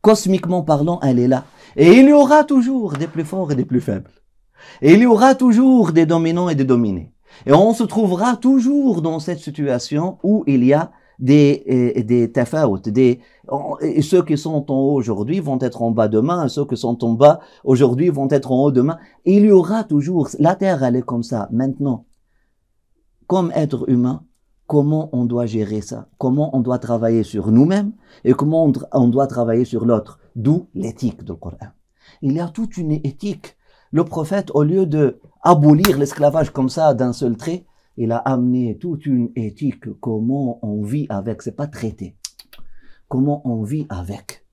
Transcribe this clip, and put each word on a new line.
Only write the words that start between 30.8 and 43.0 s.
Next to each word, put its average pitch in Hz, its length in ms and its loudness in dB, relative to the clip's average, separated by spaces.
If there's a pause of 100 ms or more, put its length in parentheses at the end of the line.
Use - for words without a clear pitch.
du - 100 -12
Coran. 85 220 -16 (640)
Il 139 100 -2
y 160 80 -2
a 175 80 -8
toute 226 300 -10
une 156 140 -4
éthique. 151 640 -6 (340)
Le 160 140 0
prophète, 165 500 -4
au 147 80 0
lieu 180 240 0
de 147 340 0 (220)
abolir 151 560 4
l'esclavage 147 520 0
comme 131 200 -4
ça 156 240 0
d'un 123 180 -2
seul 120 240 -4
trait, 170 300 -8 (300)
il 117 160 -4
a 117 60 -2
amené 123 600 -2
toute 160 260 -10
une 123 300 -2
éthique, 117 640 -8
comment 120 640 -4
on 107 200 -6
vit 135 280 -6
avec, 107 320 -8
c'est 110 140 -12
pas 147 100 -8
traité. 110 500 -12 (920)